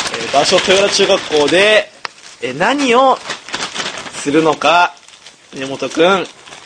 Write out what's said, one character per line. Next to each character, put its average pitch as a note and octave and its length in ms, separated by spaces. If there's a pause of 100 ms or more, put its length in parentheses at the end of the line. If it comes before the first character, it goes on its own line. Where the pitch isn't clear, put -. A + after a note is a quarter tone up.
(120)
え - 140
ー、 - 80
場 C#3+ 100
所、 F#3 120
豊 F#3+ 240
浦 G3+ 100
中 G3 160
学 E3+ 340
校 C#3+ 60
で、 G3+ 440 (520)
え B2+ 80
ー、 B2+ 80
何 B3+ 360
を C4 220 (1000)
す - 140
る D#3 120
の D#3 120
か、 E3+ 400 (600)
根 C#3 100
本 C3+ 240
く D#3 180
ん、 F#3 200 (400)